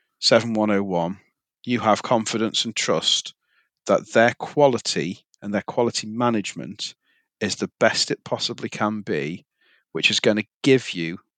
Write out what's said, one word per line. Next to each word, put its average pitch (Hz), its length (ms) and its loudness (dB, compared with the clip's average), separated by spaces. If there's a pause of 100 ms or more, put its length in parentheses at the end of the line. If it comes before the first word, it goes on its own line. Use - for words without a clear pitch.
(200)
seven 113 320 4
one 107 180 2
oh 101 120 2
one, 90 360 -2 (460)
you 120 160 -2
have 104 220 4
confidence 110 640 0
and 110 100 -8
trust - 560 0 (540)
that - 260 0
their 117 220 6
quality - 920 0 (160)
and 104 140 -8
their 98 80 0
quality 117 440 -2
management 110 880 -4 (460)
is 101 160 -4
the 101 140 -6 (100)
best - 320 0
it - 100 -6
possibly 117 460 -6
can 107 320 -4
be, 85 440 -6 (460)
which - 220 0
is - 80 0
gonna 107 240 2 (180)
give 131 320 2
you 85 240 -6 (200)